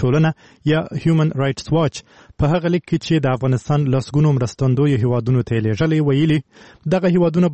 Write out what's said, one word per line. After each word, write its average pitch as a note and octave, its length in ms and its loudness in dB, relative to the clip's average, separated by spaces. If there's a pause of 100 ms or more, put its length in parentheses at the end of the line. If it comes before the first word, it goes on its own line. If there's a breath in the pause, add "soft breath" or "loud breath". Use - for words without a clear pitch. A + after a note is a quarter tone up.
ټولنه D3+ 280 2 (420 soft breath)
یا D#3 80 2 (220)
هیومن D#3+ 380 0
رایټس C#3 340 -4
واچ D#3+ 260 0 (400 loud breath)
په D3 120 2
هغه E3+ 220 0
لیک F3 120 -2
کې E3+ 200 -2
چې D#3+ 200 0
د C3 120 2
افغانستان C3 460 -2 (120)
لسګونو D3 420 0
مرستندویو C3 640 0
هیوادونو B2 400 0
ته - 120 -4
یې A2+ 100 0
لیږلي، D#3 340 0
ویلي، D3+ 400 2 (560 loud breath)
دغه F3+ 200 0
هیوادونه F3 380 2